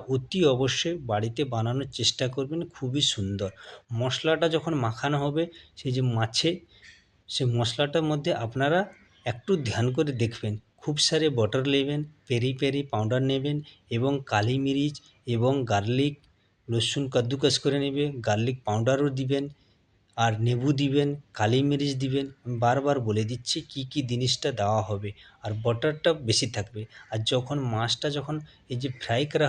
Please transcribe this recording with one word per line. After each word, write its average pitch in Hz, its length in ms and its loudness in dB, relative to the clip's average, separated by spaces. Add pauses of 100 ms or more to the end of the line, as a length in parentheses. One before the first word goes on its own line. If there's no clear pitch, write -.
(140)
অতি 131 260 -2 (140)
অবশ্যই 135 420 0 (140)
বাড়িতে 113 320 0 (120)
বানানোর 120 340 -2 (100)
চেষ্টা 127 360 0
করবেন, 139 260 -4 (140)
খুবই 135 280 -2 (100)
সুন্দর। 98 380 -2 (480)
মশলাটা 156 480 0 (100)
যখন 156 160 -2 (120)
মাখানো 143 400 0
হবে 147 180 0 (360)
সেই 131 180 -4
যে 131 60 0 (140)
মাছে, 113 340 0 (800)
সেই - 180 -2 (100)
মশলাটার 143 540 0
মধ্যে 151 200 0 (140)
আপনারা 139 360 2 (460)
একটু - 260 -4 (160)
ধ্যান 110 180 0 (100)
করে 151 160 0 (100)
দেখবেন। 113 320 -2 (280)
খুব 151 140 -4 (100)
সারে 156 220 2 (100)
বাটার 117 260 2 (100)
নেবেন, 139 260 2 (280)
পেরি 123 220 0 (100)
পেরি 139 200 0 (120)
পাউডার 113 300 2 (100)
নেবেন 139 240 0 (400)
এবং 131 160 2 (180)
কালি 113 340 4
মিরিচ 139 320 0 (380)
এবং 120 180 4 (180)
গার্লিক, 123 440 2 (540)
রসুন 117 360 0 (100)
কাদ্দুকাস 135 400 2 (100)
করে 143 200 2
নেবে, 139 200 0 (220)
গার্লিক 113 300 2 (100)
পাউডারও 127 420 2 (100)
দিবেন, 139 260 0 (720)
আর 113 160 4 (140)
নেবু 123 220 2 (120)
দিবেন, 143 280 4 (300)
কালি 113 300 4
মিরিচ 143 240 2 (100)
দিবেন। 135 240 0 (160)
আমি 123 220 -6
বারবার 139 320 4 (120)
বলে 107 220 2
দিচ্ছি 123 260 -6 (140)
কী 135 200 -6
কী 151 100 -2 (100)
জিনিসটা 123 380 0 (120)
দেওয়া 104 280 2
হবে, 104 220 -4 (340)
আর 110 60 -4 (140)
বাটারটা 151 460 2 (180)
বেশি 110 180 2 (100)
থাকবে। 107 260 -6 (280)
আর 113 80 -4 (140)
যখন 127 240 0 (160)
মাছটা 120 440 -2
যখন 147 200 -4 (360)
এই 123 100 -4
যে 139 60 -2 (120)
ফ্রাই 117 220 0 (100)
করা 151 160 4